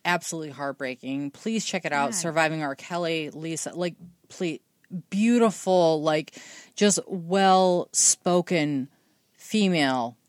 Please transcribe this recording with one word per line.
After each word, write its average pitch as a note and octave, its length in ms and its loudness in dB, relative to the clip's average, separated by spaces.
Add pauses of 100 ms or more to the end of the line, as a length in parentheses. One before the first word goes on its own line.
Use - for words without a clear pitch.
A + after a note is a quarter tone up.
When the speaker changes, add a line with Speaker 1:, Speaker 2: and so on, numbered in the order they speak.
Speaker 1:
absolutely E3+ 480 -4
heartbreaking. C3+ 800 -8
Please A3 340 -4
check F#3 200 -6
it D3+ 80 -4
out. C#3+ 180 2
Speaker 2:
God. - 40 -6
Speaker 1:
Surviving D#3+ 480 0
R. C#3 120 -6
Kelly, E3 560 -6
Lisa, D#3+ 420 -8
like, F3 220 -4 (340)
please, E3 300 -6 (500)
beautiful, F#3+ 920 2
like, D#3 340 -2 (400)
just G3+ 320 2
well-spoken F3+ 1800 2 (460)
female, C#3+ 840 0 (120)